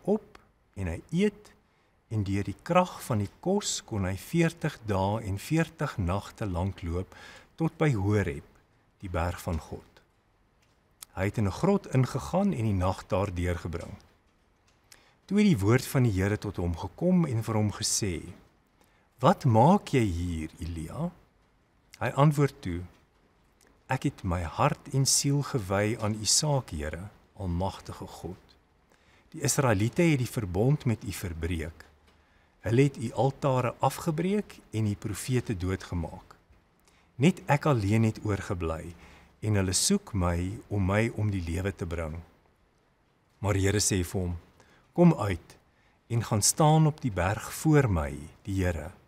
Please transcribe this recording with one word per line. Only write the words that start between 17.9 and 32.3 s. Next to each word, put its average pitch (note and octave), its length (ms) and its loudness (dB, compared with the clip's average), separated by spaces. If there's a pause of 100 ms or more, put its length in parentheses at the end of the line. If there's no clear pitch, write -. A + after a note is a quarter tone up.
"Wat F3 200 4
maak C#3 520 6
jy A#2+ 80 4
hier, E2+ 460 -2 (100)
Elia?" E2 500 -6 (880)
Hy A2+ 100 -4
antwoord C#3+ 520 2
toe, F2 220 -4 (1080)
"Ek - 140 -2
het - 220 -4
my F2 180 0
hart B2+ 500 -2
en C3+ 140 2
siel C#3 360 2
gewy G#2 580 -2
aan G#2+ 200 -2
U A2 40 -8
saak, C#3 460 0
Here, D#2+ 380 -8 (280)
almagtige F#2 720 -6
God. - 500 -16 (720)
Die D#3 100 -16
Israeliete B2 640 2
het D#3 160 4
die B2 100 -2
verbond A2 560 0
met A2+ 200 -2
U G#2 80 -8
verbreek. E2 720 -6 (760)